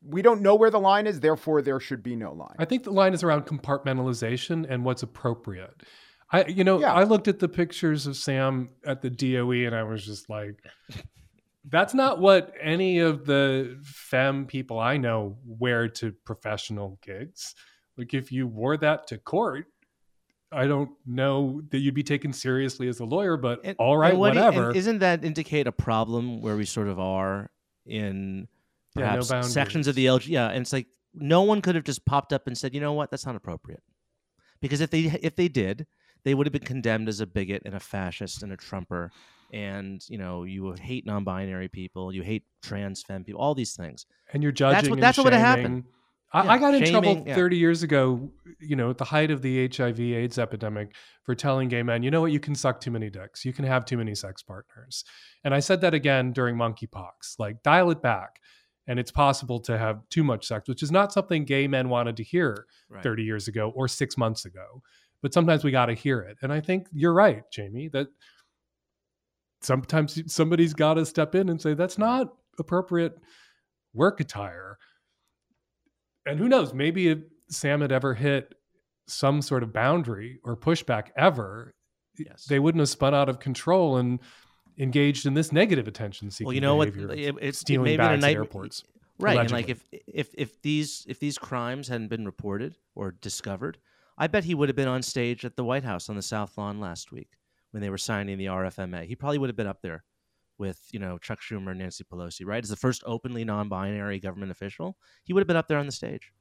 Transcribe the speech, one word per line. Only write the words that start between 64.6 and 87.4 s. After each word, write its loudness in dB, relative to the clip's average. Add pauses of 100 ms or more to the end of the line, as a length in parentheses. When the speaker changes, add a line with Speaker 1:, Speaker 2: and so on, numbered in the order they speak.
Speaker 2:
But -4
sometimes 4
we 4
gotta 2
hear -2
it. -14
And -2
I -2
think -2
you're 2
right, 6
Jamie, -10
that -2 (1500)
sometimes -2
somebody's 4
gotta 4
step -2
in 2
and -2
say, 0
"That's -2
not 0 (260)
appropriate -2 (760)
work 2
attire." -8 (1500)
And -4
who 2
knows, 4
maybe 2
if 2 (300)
Sam 0
had 0
ever 0
hit -2 (520)
some 0
sort 0
of -8
boundary -2
or -6
pushback -2
ever, 0 (440)
Speaker 3:
Yes. -16
Speaker 2:
they 2
wouldn't 4
have 4
spun 0
out 4
of -4
control 0
and 0 (560)
engaged 2
in 0
this 0
negative 2
attention-seeking -10
Speaker 3:
Well, -4
you 0
know 4
what? 2
Speaker 2:
behavior, -8
Speaker 3:
It, -8
it, -4 (120)